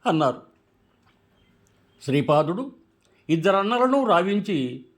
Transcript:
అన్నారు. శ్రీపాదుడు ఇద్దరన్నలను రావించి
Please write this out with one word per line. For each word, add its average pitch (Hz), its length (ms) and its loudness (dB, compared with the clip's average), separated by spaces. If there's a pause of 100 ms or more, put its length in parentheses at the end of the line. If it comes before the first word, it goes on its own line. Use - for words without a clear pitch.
అన్నారు. 156 360 0 (1600)
శ్రీపాదుడు 151 720 0 (540)
ఇద్దరన్నలను 214 760 0
రావించి 175 800 0 (140)